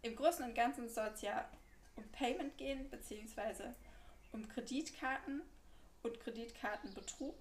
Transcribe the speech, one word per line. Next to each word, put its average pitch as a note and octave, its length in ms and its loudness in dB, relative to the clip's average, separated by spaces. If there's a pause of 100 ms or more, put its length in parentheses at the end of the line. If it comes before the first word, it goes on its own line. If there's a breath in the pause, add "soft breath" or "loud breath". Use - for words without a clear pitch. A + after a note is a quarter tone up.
im A3+ 140 0
Großen D4+ 280 8
und A#3 120 -2
Ganzen A#3+ 340 6
soll's G#3+ 320 0
ja G#3 260 2 (480)
um A3 140 -6
Payment C#4 480 2
gehen, C4+ 320 0
beziehungsweise G#3+ 840 -2 (560 loud breath)
um A3 180 -4
Kreditkarten C4+ 960 0 (580 loud breath)
und A#3 180 0
Kreditkartenbetrug. A3+ 1200 -4